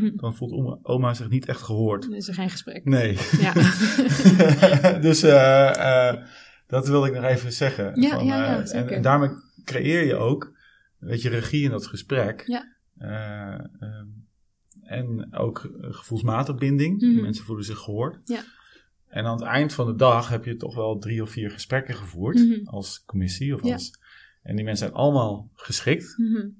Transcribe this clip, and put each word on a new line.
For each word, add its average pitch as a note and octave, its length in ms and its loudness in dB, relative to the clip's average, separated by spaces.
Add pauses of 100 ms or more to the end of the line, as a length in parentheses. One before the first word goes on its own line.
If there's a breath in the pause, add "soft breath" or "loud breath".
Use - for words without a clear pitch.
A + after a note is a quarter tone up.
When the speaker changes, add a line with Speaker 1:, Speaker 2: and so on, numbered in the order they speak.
Speaker 1:
Mhm. G#3+ 160 0
Speaker 2:
dan A2+ 200 -6
voelt B2 160 -10
oma, - 300 -4
oma B2 320 0
zich A2+ 140 -8
niet B2+ 180 0
echt - 160 -6
gehoord. G#2+ 400 -2
Speaker 1:
Dan - 120 -8
is - 140 -10
er F#3 60 -8
geen F#3 160 -4
gesprek. - 340 -14
Speaker 2:
Nee. A#2+ 340 2 (220)
Speaker 1:
Ja. F#3 120 2
Speaker 2:
<laughs> F#3 1500 6
Dus, D#3+ 160 4
eh, C3+ 840 6
eh, B2 140 -4 (440 loud breath)
dat C3 220 -2
wil C#3+ 180 4
ik C3 60 0
nog B2 120 -4
even B2 280 0
zeggen. A#2 480 -2
Speaker 1:
Ja, C#4+ 160 4
Speaker 2:
Van, A#2+ 100 0
Speaker 1:
ja, C3+ 100 0
ja, C4+ 160 0
Speaker 2:
eh, A3+ 80 -2
en, - 80 -6
Speaker 1:
zeker. B2 240 -4
Speaker 2:
en B2 100 -2
daarmee C#3 260 4 (360)
creëer D3 420 0
je C3 80 0
ook, A#2+ 380 -2 (460 soft breath)
weet G#2+ 240 -6
je, B2 60 -2
regie B2+ 360 -2
in C3+ 60 0
dat G#2+ 160 -6
gesprek. - 600 -4
Speaker 1:
Ja. - 300 -8 (220)
Speaker 2:
Eh, G#2 560 -10
ehm, G#2+ 520 -14 (760)
en A#2+ 520 -8
ook, - 240 -4 (220)
eh, A#2+ 120 -12
gevoelsmatig A#2 640 -4
binding. C#3+ 440 0
Speaker 1:
Mhm. A#3 200 4
Speaker 2:
Mensen - 240 -6
voelen G#2+ 200 -8
zich G#2 140 -10
gehoord. A#2 460 -6
Speaker 1:
Ja. A#3 180 -8 (640 loud breath)
Speaker 2:
En - 180 -8
aan A#2 120 -4
het A#2 100 -10
eind C#3+ 260 0
van A#2+ 140 -2
de A2+ 80 -2
dag A#2 340 4
heb A#2 160 -4
je A#2+ 120 -8
toch - 180 -10
wel A2 240 -4
drie A2 240 -6
of G#2+ 80 -8
vier G#2+ 200 -8
gesprekken C3 440 -6
gevoerd G2 420 -4 (120)
Speaker 1:
Mhm. G#3+ 200 -2
Speaker 2:
als - 360 -12
commissie F#2+ 500 -4
of - 100 -8
Speaker 1:
Ja. B3 80 0
Speaker 2:
als, - 200 -10 (500 soft breath)
en - 140 -8
die G#2+ 80 -4
mensen G#2+ 220 -6
zijn - 120 -10
allemaal A#2 560 0
geschikt, - 600 -6
Speaker 1:
Mhm. A3 320 -2 (120)